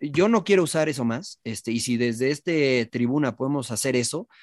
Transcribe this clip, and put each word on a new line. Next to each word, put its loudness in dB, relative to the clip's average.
yo 2
no 4
quiero 4
usar 0
eso -2
más. -4
Este, -8
y -2
si -2
desde 0
este 0
tribuna 0
podemos -4
hacer -2
eso, -2